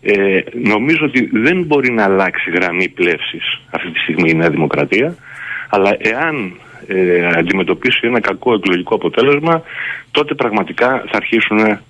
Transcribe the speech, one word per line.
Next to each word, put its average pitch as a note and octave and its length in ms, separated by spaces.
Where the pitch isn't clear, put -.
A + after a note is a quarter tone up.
Ε, G2 360
νομίζω B2 420
ότι B2+ 280
δεν E3 300
μπορεί C#3+ 280
να A2+ 120
αλλάξει F#2+ 480
γραμμή F2 380
πλεύσης - 800
αυτή E2+ 220
τη D#2 80
στιγμή E2 300
η E2 40
Νέα E2 160
Δημοκρατία, D2+ 680
αλλά G2+ 300
εάν, A#2+ 540
ε, F2+ 400
αντιμετωπίσει F2 760
ένα A#2 160
κακό G#2 340
εκλογικό F#2 420
αποτέλεσμα, C#3+ 680
τότε D3 220
πραγματικά A#2 540
θα A2 60
αρχίσουν G#2+ 400